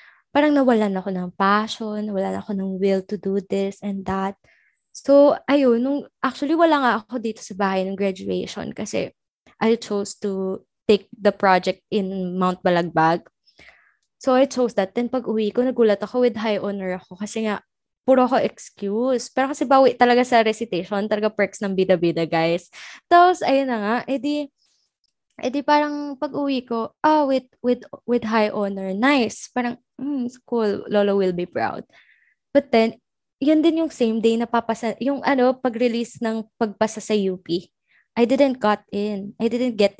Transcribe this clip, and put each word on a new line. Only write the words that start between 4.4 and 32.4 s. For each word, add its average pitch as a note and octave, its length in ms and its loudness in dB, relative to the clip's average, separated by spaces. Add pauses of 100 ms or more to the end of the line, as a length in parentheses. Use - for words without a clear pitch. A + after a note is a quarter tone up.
So, C#4+ 560 6
ayun, B3+ 400 2
nung, C#4+ 140 -2 (180)
actually, C#4+ 400 -2
wala E4 200 4
nga B3+ 140 2 (100)
ako A#3+ 200 -8
dito A3 200 -6
sa - 120 -14
bahay F#3+ 320 0
ng G3 80 -4
graduation F#3+ 800 -4
kasi - 400 -6 (480)
I A3+ 160 2
chose G3+ 440 -8
to F#3+ 400 -6 (240)
take G#3 280 2
the G#3 160 0
project F#3 640 0
in F#3+ 440 -4
Mount F#3 240 -2
Balagbag. E3+ 640 2 (920)
So, C4 180 0
I C4 80 6
chose B3+ 320 -2
that. F#3+ 180 -2
Then, A#3+ 140 -2
pag B3 180 -4
uwi G#3+ 280 0
ko, B3 120 0
nagulat A3 360 2
ako B3 240 0
with A3 100 0
high G#3+ 220 -2
honor F#3+ 400 -6
ako F3+ 200 -18
kasi A3 280 -6
nga, G#3 160 -4 (400)
puro B3+ 240 4
ako B3+ 160 2
excuse. A#3 880 -4
Pero C4+ 240 -2
kasi - 80 -4
bawi C4+ 320 6
talaga A#3+ 320 4
sa A#3+ 160 4
recitation, G#3 640 -2
talaga G#3+ 240 0
perks G3+ 320 -4
ng G3 160 -4
bida-bida, E3+ 480 0
guys. E3 400 -2 (400)
Tapos, F4 400 6
ayun C4+ 240 2
na A#3 80 -2
nga, G#3 180 -2 (140)
edi, C#4+ 400 -4 (880)
edi C4 240 -4
parang D4 560 0
pag-uwi C#4 480 -4
ko, A3+ 260 -6 (140)
ah, D#4 180 4
with, C4 220 -2 (160)
with, B3 240 -2 (180)
with A#3+ 220 -2
high G#3+ 240 0
honor, G3 400 -6
nice. A#3+ 640 0
Parang, A#3+ 240 -4 (160)
"Hmm, C4+ 320 -6 (160)
cool, G#3+ 480 -2
Lolo G3+ 240 2
will F#3+ 180 2
be F3 140 -4
proud." - 400 -4 (640)